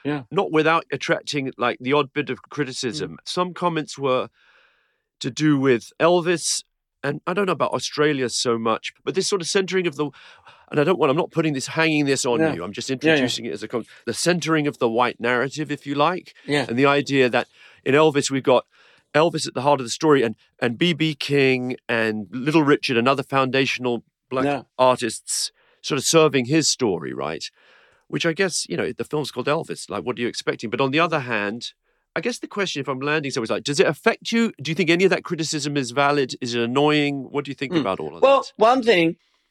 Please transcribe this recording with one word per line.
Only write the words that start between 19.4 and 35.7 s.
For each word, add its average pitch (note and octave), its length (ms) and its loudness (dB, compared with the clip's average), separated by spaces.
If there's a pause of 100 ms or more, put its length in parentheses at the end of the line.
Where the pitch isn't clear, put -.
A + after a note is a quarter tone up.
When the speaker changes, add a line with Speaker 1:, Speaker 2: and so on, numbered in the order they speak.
Speaker 2:
at - 60 -8
the B2+ 80 -6
heart C#3 180 2
of C3 60 -6
the A2+ 60 -8
story, D3 320 4
and, A2 140 -2 (220)
and A#2+ 200 -2
B F3 160 2
B D#3 200 -2
King C3 600 0 (100)
and A2 440 -2
Little D3 320 2
Richard C#3 340 2
and A#2 100 2
other C3+ 160 2
foundational B2+ 840 -2 (260)
black C3 160 -2
Speaker 1:
Yeah. C#3 160 -2 (160)
Speaker 2:
artists - 760 0 (300)
sort D3+ 160 -4
of A2+ 80 -4
serving C#3+ 400 4
his D#3 200 2
story, E2 460 -2
right? C#2 320 -8 (640)
Which D3 160 -4
I E3 80 0
guess, F#3 380 -2
you E3+ 80 -6
know, F#2 120 -2
the - 140 -6
film's D3 260 -4
called B2 180 -6
Elvis. D3 420 -4
Like, G2 120 -6
what A#2+ 160 -6
are A#2+ 40 -4
you A#2 60 -2
expecting? C3 420 -6
But A#2+ 100 -2
on C3+ 120 0
the D3+ 60 0
other E3 220 2
hand, A2+ 540 -4 (420)
I - 60 -4
guess A#3+ 160 -4
the - 80 -14
question, F#3+ 340 -4
if B2+ 80 -8
I'm C3 120 -4
landing D3 300 -2
somewhere, B2 140 -2
is A2 60 -2
like, G#2 140 -4
does C#3+ 160 0
it F#3 60 4
affect - 460 -2
you? A#3 200 2 (100)
Do C#3+ 80 -6
you D#3+ 40 -2
think D#3+ 140 0
any E3+ 160 4
of F3 60 4
that - 140 -2
criticism D3+ 520 -4